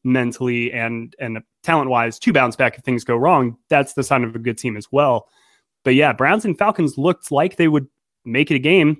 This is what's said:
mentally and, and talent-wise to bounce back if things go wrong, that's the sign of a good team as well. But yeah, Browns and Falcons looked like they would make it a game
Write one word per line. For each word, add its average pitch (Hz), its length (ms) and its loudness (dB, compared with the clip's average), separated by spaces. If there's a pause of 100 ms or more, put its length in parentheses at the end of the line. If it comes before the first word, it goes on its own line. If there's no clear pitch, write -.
mentally 123 680 -2
and, 117 480 -8
and 113 200 -10 (240)
talent-wise 127 560 0
to - 140 0
bounce 127 220 2
back 123 220 -2
if - 60 -20
things 123 200 -2
go 120 140 -2
wrong, 131 400 2 (100)
that's 139 260 0
the 135 100 -2
sign 127 200 0
of 113 120 -8
a 117 40 -10
good 117 200 -6
team 110 180 -6
as 101 140 -14
well. 135 360 0 (560)
But 127 120 4
yeah, 139 180 4
Browns 185 320 0
and 180 120 -2
Falcons 170 400 0
looked 165 340 -2
like 156 240 0
they 170 120 2
would 147 200 2 (380)
make 131 260 0
it 147 40 2
a 131 40 0
game 156 400 2